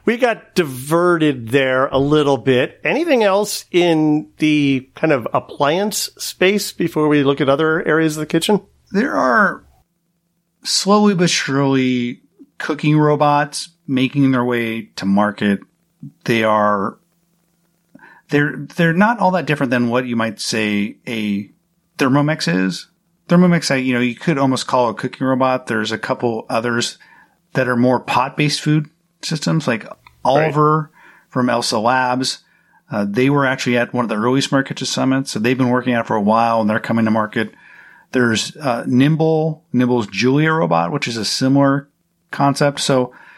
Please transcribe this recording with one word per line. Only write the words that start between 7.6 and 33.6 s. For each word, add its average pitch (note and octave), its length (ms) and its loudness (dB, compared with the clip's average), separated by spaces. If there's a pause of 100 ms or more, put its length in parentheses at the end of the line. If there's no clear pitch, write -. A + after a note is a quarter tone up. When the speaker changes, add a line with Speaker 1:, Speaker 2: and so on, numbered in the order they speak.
Speaker 1:
areas D#3+ 300 0
of D#3 60 -6
the D3+ 40 -8
kitchen? F3 340 0 (300)
Speaker 2:
There G#3 240 -2
are A#3 500 2 (1000)
slowly G#3 500 2
but E3+ 160 2
surely C3 920 0 (360)
cooking D3+ 400 0
robots D3 680 2 (180)
making C3 460 2
their B2 120 0
way A#2 380 -2 (140)
to F#2+ 100 -6
market. G2+ 540 0 (640)
They A#2 180 0
are, G#2 560 0 (1300)
they're, D3 260 0 (180)
they're E3+ 180 2
not G#3+ 280 2
all F#3 100 2
that E3+ 160 -2
different C#3+ 240 0
than A#2+ 200 2
what B2+ 160 0
you A#2+ 100 -4
might A2+ 240 -4
say G#2+ 560 -2 (100)
a G#2 420 -6 (500)
Thermomix D3 540 0
is. F#2+ 360 -2 (400)
Thermomix, F3 440 4
I, C3+ 40 0
you C3 160 -2
know, B2 60 0
you B2 160 0
could D3 240 -2
almost C3 300 0
call B2 200 0
a G#2 60 -4
cooking C3 320 -6
robot. C3 400 0
There's A2 240 -4
a A2 80 -4
couple A#2+ 500 -4
others A#2 480 -2 (580)
that C3 120 0
are B2 80 0
more B2 240 2
pot-based C#3+ 600 -2
food D3+ 280 0 (320)
systems, D#3+ 460 -4
like A#2 180 -4 (400)
Oliver D3+ 580 2
Speaker 1:
Right. D3+ 80 -12 (380)
Speaker 2:
from B2 220 -2
Elsa A#2 300 -2
Labs. B2+ 640 -2 (440)
Uh, G#2 200 -4
they B2 200 2
were C#3+ 160 2
actually B2+ 340 -2